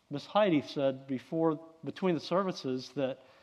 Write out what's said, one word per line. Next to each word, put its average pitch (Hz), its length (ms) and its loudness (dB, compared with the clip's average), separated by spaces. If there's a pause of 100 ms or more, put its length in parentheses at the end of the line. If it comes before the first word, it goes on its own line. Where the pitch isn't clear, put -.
Miss 143 160 -8
Heidi 190 380 4
said 135 460 -2
before, 156 500 0 (260)
between 175 300 0
the 143 60 -2
services, 170 760 -2
that, 135 240 -2 (240)